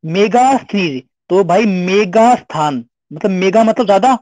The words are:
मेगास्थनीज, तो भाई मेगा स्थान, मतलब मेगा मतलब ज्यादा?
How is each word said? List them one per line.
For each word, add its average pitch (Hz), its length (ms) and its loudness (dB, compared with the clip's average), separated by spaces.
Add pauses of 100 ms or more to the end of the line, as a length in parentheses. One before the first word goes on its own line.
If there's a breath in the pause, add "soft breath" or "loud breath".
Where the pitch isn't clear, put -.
मेगास्थनीज, 196 960 -2 (260)
तो 185 160 2
भाई 185 220 0
मेगा 196 680 0
स्थान, 147 500 -6 (280)
मतलब 151 180 -4
मेगा 190 340 0
मतलब 220 220 0
ज्यादा? 214 360 2